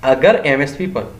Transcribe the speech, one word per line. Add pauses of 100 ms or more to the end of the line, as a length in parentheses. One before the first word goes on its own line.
अगर
एमएसपी
पर,